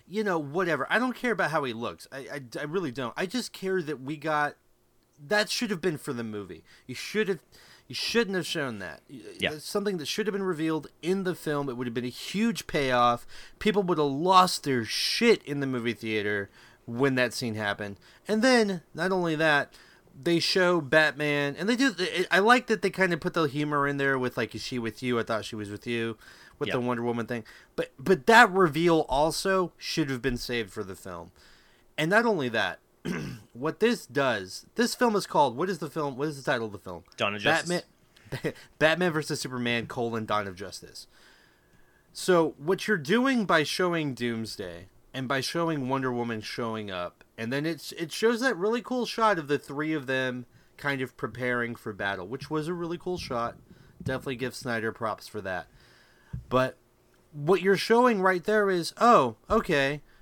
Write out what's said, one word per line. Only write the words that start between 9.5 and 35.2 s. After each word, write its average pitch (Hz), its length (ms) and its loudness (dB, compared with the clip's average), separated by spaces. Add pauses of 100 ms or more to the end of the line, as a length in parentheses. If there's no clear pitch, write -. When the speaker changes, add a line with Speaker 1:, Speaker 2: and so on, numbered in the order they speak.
Speaker 1:
that's 151 140 -10
something 202 320 -2
that 143 100 -8
should 214 200 -4
have 214 60 0
been 196 100 -2
revealed 160 460 -2 (120)
in 190 220 -2
the 180 100 -2
film. 143 340 -2
It 120 100 -6
would 123 100 -4
have 117 80 -6
been 123 100 -4
a 127 40 -6
huge 208 580 -2
payoff. 123 580 2 (320)
People 208 260 2
would 175 140 2
have 151 100 4
lost 180 580 4
their 127 200 0
shit - 580 4
in 143 180 -4
the 139 60 -2
movie 120 260 0
theater 104 560 -2 (360)
when 131 300 2
that 123 180 2
scene 117 220 -4
happened. 101 420 -4 (300)
And 214 160 2
then, 226 400 4 (100)
not 175 180 -2
only 175 240 0
that, 151 380 2 (480)
they 170 180 2
show 180 400 2
Batman, 143 800 2
and 185 100 -6
they 247 100 2
do, 254 200 2
I, 175 360 -2
I 175 60 6
like 240 280 6
that 214 160 0
they 196 80 2
kind 185 220 2
of 160 60 0
put 175 140 -4
the 165 100 2
humor 147 440 0
in 143 100 -2
there 139 220 2
with, 123 180 -2
like, 113 160 -2
"Is 107 80 -10
she - 160 -6
with 113 240 -6
you? 123 160 0
I 113 60 0
thought 107 220 -4
she - 100 -10
was 104 140 -6
with 104 180 -10
you," 117 300 -4 (400)
with 143 100 -4
Speaker 2:
Yeah. 95 60 -2
Speaker 1:
the 127 80 0
Wonder 120 220 -2
Woman 117 220 -2
thing. 117 200 -6 (320)
But, - 200 -4
but 151 280 0
that 226 260 10
reveal 165 560 4
also 165 720 2
should - 320 -2
have 127 120 -4
been 123 140 0
saved 117 380 -4
for 107 100 -6
the 95 120 -12
film. 87 360 -14 (640)
And 156 120 0
not 220 160 6
only 165 240 2
that, 104 300 0 (260)
<clears throat> 143 480 -8
what 151 260 -6
this 226 260 2
does, 117 600 -2 (100)
this 233 180 2
film 233 220 2
is 185 100 0